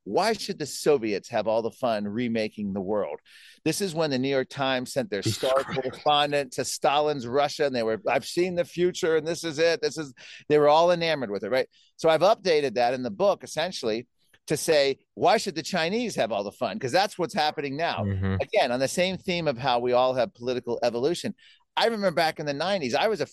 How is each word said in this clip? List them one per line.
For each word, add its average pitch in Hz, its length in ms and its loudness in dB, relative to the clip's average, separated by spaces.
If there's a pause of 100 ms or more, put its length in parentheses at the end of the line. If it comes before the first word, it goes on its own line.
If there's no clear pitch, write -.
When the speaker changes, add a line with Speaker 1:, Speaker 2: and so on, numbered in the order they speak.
Speaker 1:
"Why 175 300 0
should 180 260 -8
the 143 60 -4
Soviets 113 640 0
have 110 180 -2
all 113 140 2
the 110 100 -4
fun 107 340 -2
remaking 107 680 -4
the 101 80 -4
world?" 90 380 -4 (460)
This 160 160 -2
is 190 120 -2
when 156 180 -2
the 131 80 0
New 131 100 -2
York 135 200 0
Times 131 440 -2
sent 117 180 -4
their 98 120 -4
Speaker 2:
Jesus 107 160 -2
Speaker 1:
star 135 260 2
Speaker 2:
Christ. - 160 -4
Speaker 1:
correspondent 143 720 0
to 131 120 -4
Stalin's 147 600 0
Russia, 143 400 0
and 131 80 -2
they 120 80 0
were, 110 260 0
"I've 131 180 2
seen 180 280 0
the 175 100 0
future, 170 520 0
and 151 100 -2
this 160 160 -4
is 156 160 -6
it. 165 240 2
This 151 160 -4
is," 139 160 -10 (340)
they 147 100 6
were 147 100 6
all 170 240 8
enamored 160 380 0
with 101 120 -4
it, 101 80 -6
right? 127 160 2 (300)
So 160 120 2
I've 156 120 6
updated 160 540 2
that 120 200 2
in 127 80 -4
the 123 80 -4
book, 175 320 0
essentially, 123 640 -4 (420)
to 156 80 0
say, 139 420 2 (160)
"Why 165 220 2
should 202 180 -4
the 156 80 -6
Chinese 185 540 -2
have 117 160 0
all 101 100 -2
the 101 80 -6
fun?" 107 280 -4
'Cause 123 140 -4
that's 190 260 0
what's 170 160 -4
happening 147 420 -2
now. 151 220 -2
Speaker 2:
Mm-hmm. 95 420 -2
Speaker 1:
Again, 143 320 2
on 127 80 -2
the 135 80 2
same 185 280 -2
theme 175 300 -4
of 123 120 0
how 127 200 0
we 123 140 0
all 127 220 4
have 117 200 -2
political 120 480 -4
evolution. 120 520 0 (420)
I 180 80 2
remember 208 260 0
back 160 300 0
in 151 60 -6
the 143 80 -2
nineties, 151 420 -2
I 170 100 2
was 202 140 -2
a 135 120 0